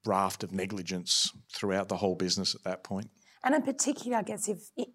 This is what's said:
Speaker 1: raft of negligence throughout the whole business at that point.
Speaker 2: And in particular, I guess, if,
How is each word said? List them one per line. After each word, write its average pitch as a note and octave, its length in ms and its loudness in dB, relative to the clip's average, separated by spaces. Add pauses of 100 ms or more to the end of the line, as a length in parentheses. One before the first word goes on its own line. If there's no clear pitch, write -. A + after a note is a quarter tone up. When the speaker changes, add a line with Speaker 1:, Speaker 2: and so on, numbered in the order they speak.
Speaker 1:
raft G2 400 2
of F2 80 -6
negligence F#2 800 0 (220)
throughout G2 340 0
the F#2+ 100 0
whole F#2 180 2
business F2+ 400 0
at - 80 -14
that F#2 200 -4
point. G2+ 280 -6 (320)
Speaker 2:
And C4 100 4
in D4+ 80 4
particular, C4 560 -2
I G#3+ 60 0
guess, G#3+ 240 -4
if, G3+ 240 -6 (240)